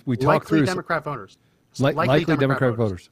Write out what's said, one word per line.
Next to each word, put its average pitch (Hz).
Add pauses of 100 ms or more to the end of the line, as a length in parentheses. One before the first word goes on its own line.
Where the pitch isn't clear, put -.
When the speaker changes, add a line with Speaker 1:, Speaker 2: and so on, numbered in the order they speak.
Speaker 1:
we 127
talked 147
Speaker 2:
Likely 160
Speaker 1:
through 151
s- -
Speaker 2:
Democrat 175
voters. 123 (400)
Speaker 1:
Li-, 127
Speaker 2:
Likely 151
Speaker 1:
likely 151 (120)
Speaker 2:
Democrat 131
Speaker 1:
Democrat 135
Speaker 2:
voters. 104